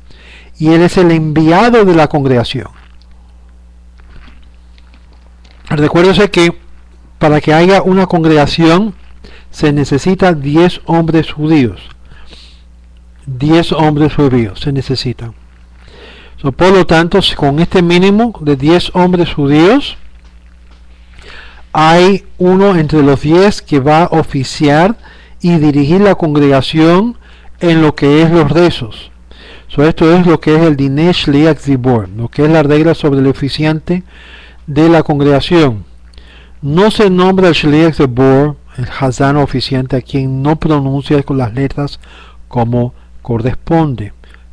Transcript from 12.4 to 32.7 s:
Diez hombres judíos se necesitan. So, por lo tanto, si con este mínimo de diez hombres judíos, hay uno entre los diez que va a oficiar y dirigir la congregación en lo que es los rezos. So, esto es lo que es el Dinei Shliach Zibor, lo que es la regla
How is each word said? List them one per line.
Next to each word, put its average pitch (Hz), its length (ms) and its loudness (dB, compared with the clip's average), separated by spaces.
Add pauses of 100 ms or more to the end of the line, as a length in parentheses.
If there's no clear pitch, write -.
Diez 151 480 0
hombres 151 420 0
judíos 123 460 -2
se 147 100 -6
necesitan. 123 640 -6 (1080)
So, 135 120 -4
por 185 180 2
lo 185 140 4
tanto, 170 360 2
si - 140 -4
con 143 240 -2
este 180 220 0
mínimo 196 580 2
de 147 160 -2
diez 160 380 0
hombres 180 400 0
judíos, 160 640 0 (1800)
hay 180 500 2 (140)
uno 185 400 2
entre 151 260 0
los 139 180 2
diez 180 400 2
que 143 200 -2
va 151 220 2
a 175 80 -2
oficiar 156 840 -2 (460)
y 175 160 2
dirigir 147 420 2
la 202 160 2
congregación 156 1040 0 (420)
en 165 220 2
lo 151 120 2
que 147 280 2
es 160 100 2
los 160 180 2
rezos. 156 600 -2 (560)
So, - 160 -2
esto 165 320 2
es 180 100 2
lo 160 140 2
que 156 160 0
es 156 60 2
el 156 160 0
Dinei 139 340 0
Shliach 151 460 0
Zibor, 123 500 -2
lo 110 220 -10
que 147 160 -2
es 156 40 2
la 160 140 2
regla 151 300 2